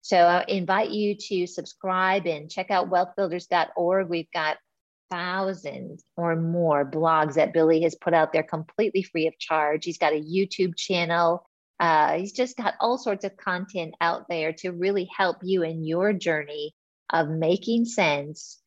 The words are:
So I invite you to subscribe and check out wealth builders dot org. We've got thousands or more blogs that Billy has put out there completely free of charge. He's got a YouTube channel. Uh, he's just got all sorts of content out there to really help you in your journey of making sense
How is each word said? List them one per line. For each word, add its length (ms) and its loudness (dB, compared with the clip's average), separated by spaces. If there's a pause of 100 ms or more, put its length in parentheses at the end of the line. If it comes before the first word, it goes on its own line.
So 160 2
I 300 6
invite 440 0
you 240 0 (120)
to 180 0
subscribe 800 -2
and 240 -4
check 220 -6
out 180 0
wealth 280 0
builders 300 -4
dot 280 0
org. 340 0
We've 240 -4
got 240 -2 (540)
thousands 920 -6 (120)
or 200 -2
more 540 0
blogs 440 2
that 200 2
Billy 280 4
has 140 0
put 180 -2
out 180 4
there 120 0
completely 600 -2
free 240 -2
of 120 -4
charge. 440 0
He's 140 -6
got 160 2
a 80 -2
YouTube 560 -2
channel. 680 0 (340)
Uh, 380 4
he's 140 -6
just 260 -2
got 220 -2
all 180 2
sorts 280 -4
of 100 -8
content 640 -6
out 300 0
there 240 -2
to 180 -8
really 440 -2
help 280 0
you 200 0
in 200 -4
your 300 0
journey 600 -4 (380)
of 160 2
making 580 0
sense 800 -2